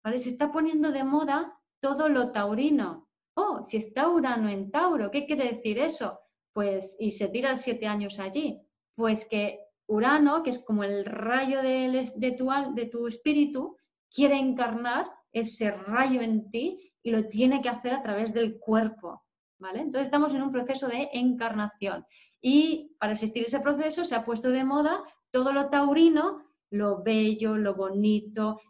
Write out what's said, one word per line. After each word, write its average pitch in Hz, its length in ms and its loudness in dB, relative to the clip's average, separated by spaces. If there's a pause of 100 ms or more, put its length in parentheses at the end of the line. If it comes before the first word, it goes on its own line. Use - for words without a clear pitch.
¿vale? 233 160 -2
Se 247 100 -6
está 294 220 -2
poniendo 311 400 2
de 269 120 -2
moda 285 540 0 (220)
todo 277 300 2
lo 247 220 2
taurino. 214 800 0 (260)
Oh, 381 280 -2
si - 140 -6
está 262 320 0
Urano 254 400 2
en 196 220 -6
Tauro, 302 380 0
¿qué 285 160 -2
quiere 269 300 0
decir 220 240 -2
eso? 277 400 -4 (340)
Pues, 196 460 -2
y 214 120 -2
se 202 180 -4
tira 254 280 0
siete 233 300 -4
años 202 320 -4
allí, 220 420 -4 (340)
pues 220 300 0
que 208 340 -4 (280)
Urano, 285 560 4
que 294 60 -2
es 247 100 -4
como 208 240 0
el 202 220 -2
rayo 247 560 -2
del 262 340 0
es-, 254 240 -4
de 254 120 0
tu 254 200 -2
al-, 277 240 -2
de 233 100 -4
tu 233 220 -6
espíritu, 285 680 0 (360)
quiere 285 240 4
encarnar 247 720 -2 (220)
ese 220 400 -2
rayo 233 500 0
en 226 300 0
ti 294 500 -6
y 233 100 -4
lo 214 160 2
tiene 254 340 4
que 247 80 -2
hacer 247 240 -4
a 269 100 -4
través 214 300 -2
del 226 260 -2
cuerpo, 220 640 -2 (360)
¿vale? 190 200 -8
Entonces 269 240 -2
estamos 294 300 2
en 269 100 -2
un 277 80 -2
proceso 262 360 -2
de 262 260 -4
encarnación 214 920 -2 (340)
y 302 600 2
para 214 140 0
asistir 220 300 -4
a 233 40 -4
ese 269 120 -2
proceso 311 440 -2
se - 120 -4
ha 226 80 -2
puesto 233 260 -2
de 254 140 2
moda 294 400 0 (280)
todo 254 200 2
lo 277 180 0
taurino, 302 760 4 (240)
lo 202 320 0
bello, 220 560 2
lo 202 160 0
bonito, 214 960 0